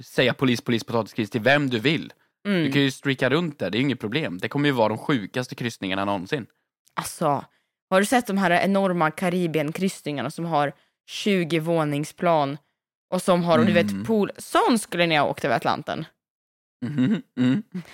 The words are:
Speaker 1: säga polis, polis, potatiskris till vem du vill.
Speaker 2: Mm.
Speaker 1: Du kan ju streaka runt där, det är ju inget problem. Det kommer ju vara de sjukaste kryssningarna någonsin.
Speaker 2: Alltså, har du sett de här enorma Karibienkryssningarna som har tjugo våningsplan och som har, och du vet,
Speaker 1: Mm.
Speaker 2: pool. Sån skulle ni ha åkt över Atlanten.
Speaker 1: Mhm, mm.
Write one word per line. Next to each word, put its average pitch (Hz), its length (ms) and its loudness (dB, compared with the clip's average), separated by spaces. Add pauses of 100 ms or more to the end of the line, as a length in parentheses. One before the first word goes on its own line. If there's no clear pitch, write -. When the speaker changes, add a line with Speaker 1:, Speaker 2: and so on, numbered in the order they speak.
Speaker 1:
säga 123 320 0
polis, 127 260 0
polis, 117 240 -2
potatiskris 110 460 -4
till 120 100 -2
vem 139 300 4
du 120 80 0
vill. 113 340 -2 (340)
Speaker 2:
Mm. 185 180 0
Speaker 1:
Du 139 80 -2
kan 139 100 4
ju 135 80 2
streaka 131 400 -2
runt 160 280 -2
där, 95 120 -4
det 101 60 -2
är 120 40 2
ju 139 40 2
inget 139 160 -2
problem. 110 380 -4
Det 104 100 -4
kommer 143 200 0
ju 139 40 4
vara 113 160 4
de 107 100 -2
sjukaste 127 560 -4
kryssningarna 98 500 -4
någonsin. 101 420 -4 (500)
Speaker 2:
Alltså, 143 480 -2 (460)
har 190 100 4
du 202 60 2
sett 247 200 2
de 196 120 -2
här 185 120 2
enorma 180 600 2
Karibienkryssningarna 156 1200 -2
som 165 140 -10
har 147 280 0 (340)
tjugo 170 540 0
våningsplan 156 960 0 (520)
och 180 120 -2
som 175 220 2
har, 170 140 4
och - 80 4
du 104 60 4
vet, - 180 2
Speaker 1:
Mm. 196 140 -6
Speaker 2:
pool. 208 340 0
Sån 330 400 2
skulle 175 280 0
ni 160 100 2
ha 143 100 4
åkt - 180 -4
över 123 120 2
Atlanten. - 480 -2 (800)
Speaker 1:
Mhm, 147 380 -2 (160)
mm. 127 240 2 (320)